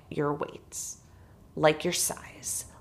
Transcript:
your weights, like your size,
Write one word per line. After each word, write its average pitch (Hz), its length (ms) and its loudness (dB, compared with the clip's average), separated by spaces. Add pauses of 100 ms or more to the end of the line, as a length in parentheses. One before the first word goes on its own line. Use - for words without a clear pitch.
(100)
your 147 240 2
weights, - 640 -8 (580)
like 156 280 6
your 180 100 2
size, - 720 -4 (140)